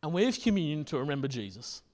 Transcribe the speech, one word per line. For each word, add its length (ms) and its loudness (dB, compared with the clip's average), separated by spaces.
And 100 -2
we 120 4
have 140 2
communion 480 2
to 120 -2
remember 300 0
Jesus. 540 -8